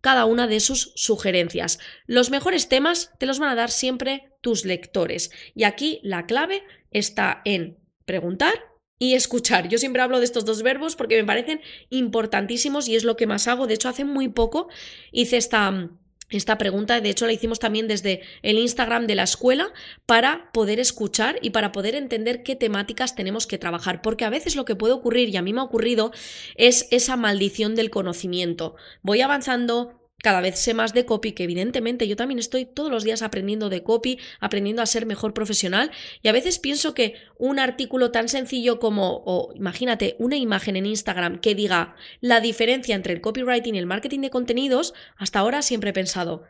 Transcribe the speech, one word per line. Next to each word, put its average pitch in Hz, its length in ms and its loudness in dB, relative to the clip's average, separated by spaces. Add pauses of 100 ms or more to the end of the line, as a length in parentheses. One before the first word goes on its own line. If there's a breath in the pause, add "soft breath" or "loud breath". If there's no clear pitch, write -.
cada 262 180 6
una 233 220 4
de 214 140 2
sus - 340 -2
sugerencias. 175 840 0 (260 loud breath)
Los 247 240 4
mejores 294 380 0
temas 320 500 2
te 262 80 -2
los 269 140 -2
van 294 80 0
a 247 80 0
dar 233 160 0
siempre 254 580 -4 (100)
tus 226 240 0
lectores. 180 680 -4 (200 loud breath)
Y 214 120 0
aquí 277 400 0
la 175 220 -4
clave 339 360 0 (300 loud breath)
está 202 520 0
en 185 320 -2 (280)
preguntar 185 500 0 (460)
y 254 140 4
escuchar. 240 540 2
Yo 220 100 2
siempre 254 240 0
hablo 247 180 2
de 240 40 4
estos 240 200 -2
dos 220 180 -2
verbos 277 320 0
porque 226 220 0
me 214 100 4
parecen 294 340 -2 (300 loud breath)
importantísimos 240 1000 -2
y 220 60 0
es 226 80 4
lo 226 140 2
que 226 100 2
más 208 220 0
hago. 247 180 0
De 220 80 0
hecho, 254 140 -2
hace 269 160 -4
muy 269 240 -2
poco 226 400 0 (420 loud breath)
hice 240 280 2
esta, 190 520 2 (400)
esta 214 260 2
pregunta. 208 440 0
De 208 100 0
hecho, 226 160 0
la 226 60 2
hicimos 226 260 -2
también 220 300 0
desde 190 340 0 (200 loud breath)
el 220 160 4
Instagram 233 480 2
de 208 100 2
la 220 80 2
escuela 269 480 2 (340 loud breath)
para 262 460 4
poder 214 280 2
escuchar 226 640 0
y 208 80 0
para 208 220 0
poder 202 220 -2
entender 240 480 -2
qué 262 140 -4
temáticas 214 580 -2
tenemos 208 320 -4
que 190 120 -6
trabajar. 170 440 -4
Porque 220 220 -2
a 214 60 0
veces 302 260 -4
lo 262 80 -4
que 208 120 -2
puede 214 180 4
ocurrir, 233 340 -2
y 196 80 -4
a 180 60 0
mí 196 100 -2
me 247 80 -2
ha 262 40 -2
ocurrido, 233 480 0 (440 loud breath)
es - 340 6
esa 247 260 2
maldición 208 580 0
del 226 160 0
conocimiento. 175 840 -4 (260 loud breath)
Voy 208 180 4
avanzando, 247 840 0 (200)
cada 190 180 4
vez 185 180 -2
sé 233 140 0
más 226 220 0
de 247 100 4
copy, 220 280 0
que 180 120 -6
evidentemente 226 640 -2
yo 202 80 -2
también 254 220 -2
estoy 254 260 -2
todos 294 260 -6
los 220 140 -2
días 220 160 0
aprendiendo 208 480 -4
de 180 140 -4
copy, 233 360 0 (220 loud breath)
aprendiendo 202 400 -2
a 240 60 0
ser 226 180 0
mejor 214 300 -4
profesional, 214 560 0 (320 loud breath)
y 220 60 4
a 220 40 6
veces 330 260 2
pienso 294 360 -2
que 220 200 0 (240 loud breath)
un 269 200 0
artículo 254 520 0
tan 233 180 0
sencillo 247 520 0
como, 202 440 0
o 180 300 0
imagínate, 214 640 -2
una 247 180 0
imagen 208 380 0
en 190 120 -2
Instagram 180 520 -2
que 214 160 2
diga 180 420 0 (240 loud breath)
la 240 200 6
diferencia 233 560 0
entre 185 160 -4
el 175 80 -4
copywriting 240 540 -2
y 190 40 -2
el 180 80 -2
marketing 220 340 -4
de 269 100 -4
contenidos, 254 640 0 (220 loud breath)
hasta 202 220 -4
ahora 233 220 2
siempre 220 300 -2
he - 20 -8
pensado 180 580 -2